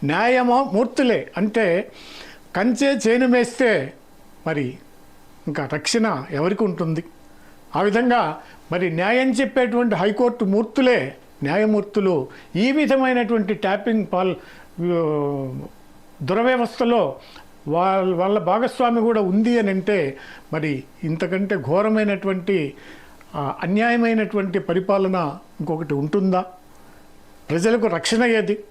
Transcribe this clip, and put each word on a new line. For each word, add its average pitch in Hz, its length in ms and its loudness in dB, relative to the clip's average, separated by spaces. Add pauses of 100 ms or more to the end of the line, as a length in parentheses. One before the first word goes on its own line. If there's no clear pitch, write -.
న్యాయమూర్తులే 233 1300 2
అంటే 208 540 0 (640)
కంచే 247 380 2 (140)
చేను 247 200 4
మేస్తే 240 680 2 (540)
మరి 143 300 -4 (720)
ఇంకా 147 260 -6
రక్షణ 160 580 0
ఎవరికి 175 320 0
ఉంటుంది? 165 400 -2 (720)
ఆ 151 60 0
విధంగా 208 600 2 (300)
మరి 180 180 -2
న్యాయం 220 420 0
చెప్పేటువంటి 240 640 0
హైకోర్టు 214 500 0
మూర్తులే, 220 680 2 (280)
న్యాయమూర్తులు 196 840 2 (280)
ఈ 220 160 2
విధమైనటువంటి 247 800 2
ట్యాపింగ్ 202 600 0
పాల్-, 180 220 0 (1900)
దురవ్యవస్థలో 233 920 0 (520)
వాళ్ళ, 185 480 0
వాళ్ళ 190 240 2
భాగస్వామి 233 640 0
కూడా 220 200 2
ఉంది 214 380 2
అని 208 100 0
అంటే 185 480 -2 (360)
మరి 151 300 -4 (200)
ఇంతకంటే 185 520 -2
ఘోరమైనటువంటి, 190 1160 0 (640)
ఆ, 139 280 -4
అన్యాయమైనటువంటి 214 960 0
పరిపాలన 185 760 0 (220)
ఇంకొకటి 156 340 -4
ఉంటుందా? 185 520 0 (1040)
ప్రజలకు 220 380 2
రక్షణ 202 360 0
ఏది? 214 480 0